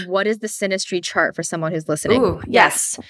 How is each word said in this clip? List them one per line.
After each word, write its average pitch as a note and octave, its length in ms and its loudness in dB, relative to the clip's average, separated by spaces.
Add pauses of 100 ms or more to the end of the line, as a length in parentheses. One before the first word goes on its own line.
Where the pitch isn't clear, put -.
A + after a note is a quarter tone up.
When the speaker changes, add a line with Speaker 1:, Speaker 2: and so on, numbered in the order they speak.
Speaker 1:
what G3 200 0
is G#3+ 120 -2
the G#3+ 80 -6
synastry F#3+ 560 -4
chart - 320 0
for E3+ 60 -4
someone D#3+ 300 -2
who's D#3+ 160 -4
listening? F#3+ 340 2
Speaker 2:
Ooh, E3+ 240 2
yes. - 520 2
Speaker 3:
Yes. - 20 -14 (100)